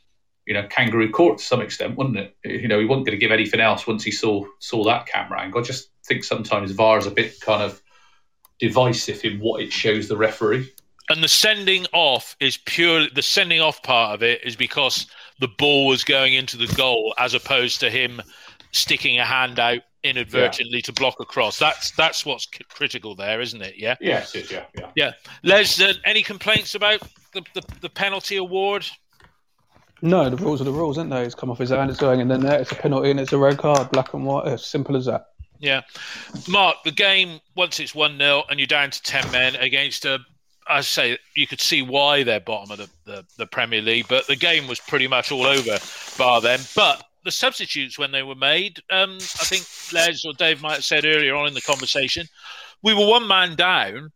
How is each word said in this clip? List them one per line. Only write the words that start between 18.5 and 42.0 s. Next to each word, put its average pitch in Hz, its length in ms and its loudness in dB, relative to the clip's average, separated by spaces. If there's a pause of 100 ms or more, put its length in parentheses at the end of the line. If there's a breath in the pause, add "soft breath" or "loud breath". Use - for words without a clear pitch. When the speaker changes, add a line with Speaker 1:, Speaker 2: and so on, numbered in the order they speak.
Speaker 2:
sticking 135 460 0
a 123 80 0
hand 123 340 0
out 120 200 2 (240)
inadvertently 123 760 0
Speaker 1:
Yeah. 117 60 -2
Speaker 2:
to 127 100 -10
block 127 260 -2
a 117 60 -12
cross. 110 320 -2
That's, - 340 -2
that's - 340 0
what's 139 280 -6
c-, - 160 -16
critical 113 460 -8
there, 104 260 -4
isn't 117 200 -8
it? 95 160 -12
Yeah? 110 220 -2
Speaker 1:
Yes, 160 360 -4
it - 100 -10
is, - 60 -16
yeah, 92 140 -10 (120)
yeah. - 180 -14
Speaker 2:
Yeah. 143 160 2 (320 loud breath)
Les, 190 380 6
uh, 196 120 6 (120)
any 214 160 4
complaints 208 540 -2
about 208 260 2 (320)
the, 190 80 -8 (140)
the, 185 80 -8 (180)
the 170 80 -10
penalty 196 460 -4
award? 190 500 -2 (1160)
Speaker 3:
No, 165 280 4
the 123 80 -2
rules 165 240 0
are 131 40 -2
the 139 60 0
rules, 151 260 -2
aren't 165 120 -6
they? 127 140 -2
It's 120 120 -6
come - 140 -8
off 120 80 -6
his 127 140 -4
hand, 135 180 2
it's 131 100 -6
going 131 200 4
in 123 80 2
the 131 100 2
net, 139 240 2
it's - 100 -6
a - 40 -6
penalty 139 360 0
and 139 80 0
it's 135 140 -2
a 143 40 4
red 139 200 6
card, 139 340 2
black 131 220 0
and 135 120 -6
white, 139 220 -2
as 123 180 -4
simple - 300 -2
as 127 100 -2
that. 113 200 -2 (340)
Speaker 2:
Yeah. 135 220 0 (680 loud breath)
Mark, 180 380 4
the 160 60 -2
game, 190 500 0 (140)
once 180 260 -2
it's 135 120 -8
one 147 240 0
nil 143 320 4
and 143 100 -2
you're 139 80 0
down 143 240 0
to - 100 -8
ten 135 280 -2
men 127 280 2
against 131 480 -2
a, 135 140 -2 (480)
I 147 120 2
say, 127 380 0 (180)
you 147 120 0
could 131 120 -10
see 156 220 0
why 143 420 2